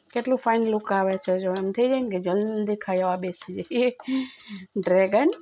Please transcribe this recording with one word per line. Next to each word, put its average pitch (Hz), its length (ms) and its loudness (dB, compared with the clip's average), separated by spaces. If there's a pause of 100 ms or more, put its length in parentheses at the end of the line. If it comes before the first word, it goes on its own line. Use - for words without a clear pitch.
(100)
કેટલું 247 280 0
ફાઇન 226 320 2
લુક 214 220 0
આવે 190 260 2
છે. 190 220 -2
જો 190 140 -2
એમ 190 180 -2
થઈ 240 160 2
જાય 262 120 2
ને 240 100 -4
કે 185 100 0
જલ્દી 208 560 0
ખાવા 185 400 0
બેસી 185 380 -8
જઈએ. 240 340 0 (880)
ડ્રેગન 190 540 4 (120)